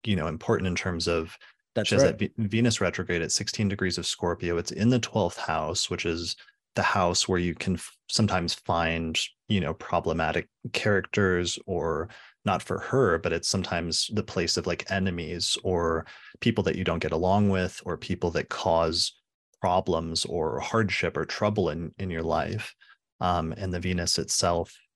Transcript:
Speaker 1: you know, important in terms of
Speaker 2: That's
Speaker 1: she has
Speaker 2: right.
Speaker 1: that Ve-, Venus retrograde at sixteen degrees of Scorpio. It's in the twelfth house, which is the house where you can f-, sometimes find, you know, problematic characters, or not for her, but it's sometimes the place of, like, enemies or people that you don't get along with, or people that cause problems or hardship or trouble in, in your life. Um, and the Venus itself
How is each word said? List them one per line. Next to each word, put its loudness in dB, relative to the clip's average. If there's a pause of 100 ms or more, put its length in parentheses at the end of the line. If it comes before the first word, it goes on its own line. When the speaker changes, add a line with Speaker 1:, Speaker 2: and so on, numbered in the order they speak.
Speaker 1:
you 2
know, 0
important 0
in 0
terms -2
of -2 (380)
Speaker 2:
That's 0
Speaker 1:
she 2
has 6
Speaker 2:
right. 2
Speaker 1:
that -2
Ve-, -2
Venus 2
retrograde 0
at -2
sixteen -2
degrees 0
of -6
Scorpio. -2
It's -4
in 2
the 4
twelfth 0
house, -2
which -4
is -2 (400)
the 0
house 2
where 2
you 0
can -2
f-, -8 (100)
sometimes 2
find, 0 (300)
you 4
know, 0
problematic 0 (240)
characters, 2
or -2 (360)
not 0
for -4
her, 2
but 0
it's -2
sometimes -2
the 0
place -2
of, -2
like, -4
enemies -2
or 2 (340)
people 2
that 2
you -2
don't 0
get -2
along 4
with, 0
or -6
people -2
that -2
cause 2 (460)
problems 0
or -2
hardship 0
or -2
trouble 0
in, -6
in -4
your -2
life. -2 (440)
Um, 0
and -4
the -4
Venus 0
itself 0 (240)